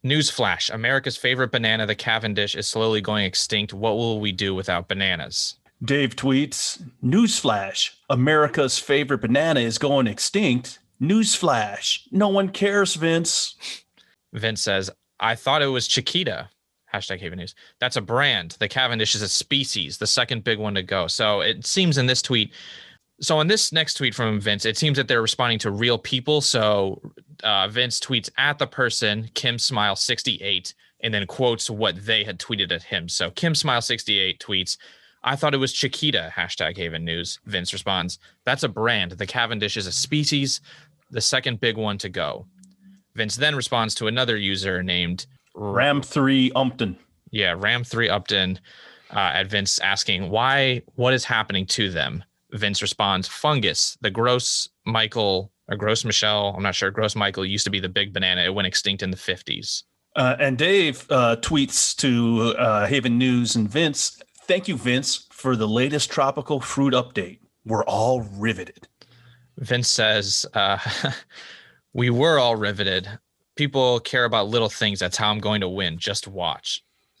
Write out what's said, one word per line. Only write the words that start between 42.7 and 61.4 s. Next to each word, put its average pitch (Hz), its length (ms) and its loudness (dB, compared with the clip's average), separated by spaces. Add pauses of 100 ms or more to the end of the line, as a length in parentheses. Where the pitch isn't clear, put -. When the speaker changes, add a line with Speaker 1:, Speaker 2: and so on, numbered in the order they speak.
Speaker 1:
Vince 107 220 -4
then 143 200 0
responds 117 380 0
to 110 140 -2
another 117 280 0
user 95 460 -2
named 90 420 -2 (300)
R- 104 160 -6
Speaker 2:
Ram 135 320 2
three 135 520 4
Umpton. 123 440 0 (320)
Speaker 1:
Yeah, 95 260 0
Ram 113 260 0
three 113 280 -2
Upton, 92 500 0 (500)
uh, 98 220 2
at 95 140 0
Vince 98 320 0
asking, 98 500 0
"Why, 127 540 2 (140)
what 123 180 4
is 123 100 0
happening 107 440 0
to 101 220 0
them?" 80 320 -2 (300)
Vince 104 300 -2
responds, 98 440 0
"Fungus. 120 760 0
The 110 80 0
gross 120 580 0 (160)
Michael, 107 640 0 (180)
or 110 80 -4
gross 104 280 0
Michelle, 104 500 2
I'm 95 80 -4
not 98 120 0
sure, 98 160 0
gross 107 260 0
Michael 98 300 0
used 98 180 -2
to 101 60 -2
be 98 100 -2
the 92 80 -4
big 98 240 -2
banana. 92 300 0
It 92 120 0
went 98 140 0
extinct 98 340 -2
in 95 80 -2
the 92 60 -4
fifties." - 680 -6 (300)
Speaker 2:
Uh, 127 240 2
and 135 200 2
Dave, 165 520 2
uh, 120 260 4
tweets 135 600 0